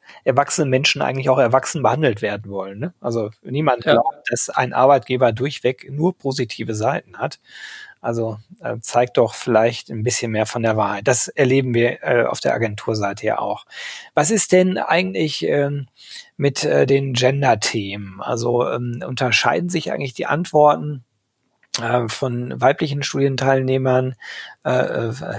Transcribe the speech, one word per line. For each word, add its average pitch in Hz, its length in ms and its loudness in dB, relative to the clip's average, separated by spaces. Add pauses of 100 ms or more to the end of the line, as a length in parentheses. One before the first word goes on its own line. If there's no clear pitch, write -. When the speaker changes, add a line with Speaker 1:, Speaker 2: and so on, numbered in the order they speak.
(240)
Speaker 1:
erwachsene 139 460 0
Menschen 135 320 2
eigentlich 131 280 -2
auch 131 100 4
erwachsen 131 420 2
behandelt 123 400 2
werden 104 300 -6
wollen, 98 260 -8
ne? 151 240 -8
Also 117 300 -4 (100)
niemand 135 440 0
Speaker 2:
Ja. 156 80 4
Speaker 1:
glaubt, - 360 0
dass - 220 -2
ein 127 220 0
Arbeitgeber 127 580 4
durchweg 127 600 -4
nur 156 240 0
positive 117 600 -6
Seiten 110 420 -4
hat. 147 220 -6 (600)
Also, 113 360 -4 (240)
äh, 113 200 -6
zeigt 123 360 0
doch 120 160 4
vielleicht 117 560 2
ein 113 140 -6
bisschen 117 280 -2
mehr 107 140 0
von 120 160 -6
der 110 160 0
Wahrheit. 104 300 -2
Das 127 200 2
erleben 131 460 2
wir, 117 300 0
äh, 120 220 2
auf - 140 -4
der 135 140 0
Agenturseite 107 720 -4
ja 107 140 0
auch. 104 260 -6 (480)
Was 151 160 4
ist 220 220 2
denn 185 260 6
eigentlich... 175 680 0
Ähm, 143 440 0 (500)
mit, 143 280 0
äh, 143 200 4
den 139 280 2
Gender-Themen? 110 1080 0
Also, 120 480 0
ähm, 120 380 -4
unterscheiden 131 600 0
sich 170 220 -4
eigentlich 135 220 -6
die - 140 -6
Antworten, 151 760 2 (760)
äh, 117 260 0
von 123 540 -4
weiblichen 139 420 2
Studienteilnehmern, 131 1120 2 (480)
äh, - 80 -2 (380)
äh, 117 40 -4 (260)